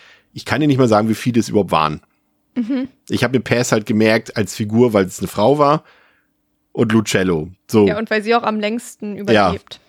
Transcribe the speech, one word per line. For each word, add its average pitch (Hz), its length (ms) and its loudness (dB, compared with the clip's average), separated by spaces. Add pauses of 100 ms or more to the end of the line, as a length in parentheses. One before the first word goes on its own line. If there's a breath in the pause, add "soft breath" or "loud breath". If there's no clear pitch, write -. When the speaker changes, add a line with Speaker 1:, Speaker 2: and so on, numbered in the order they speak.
(340 soft breath)
Speaker 1:
ich - 120 -16
kann 120 160 -2
dir 151 60 2
nicht 135 120 2
mal 127 100 4
sagen, 107 180 4
wie 110 80 0
viele 117 240 -2
es 107 80 0
überhaupt 101 240 0
waren. 78 300 0 (540)
Speaker 2:
Mhm. 247 320 -4 (200)
Speaker 1:
Ich - 160 -2
hab 120 100 -2
mir 127 60 2
Pass 120 320 -2
halt 110 140 0
gemerkt 110 500 0
als 104 200 -4
Figur, 113 380 2
weil 98 120 4
es - 140 -12
eine 95 80 -6
Frau 120 320 2
war. 147 240 2 (880 soft breath)
Und 113 200 0
Lucello. 92 600 0 (200)
So. 208 160 6
Speaker 2:
Ja, 190 100 0
und 220 140 -6
weil 214 100 -2
sie 220 140 0
auch 233 80 0
am 214 160 -4
längsten 208 560 -8 (140)
Speaker 1:
Ja, 104 220 4
Speaker 2:
überlebt. - 380 -10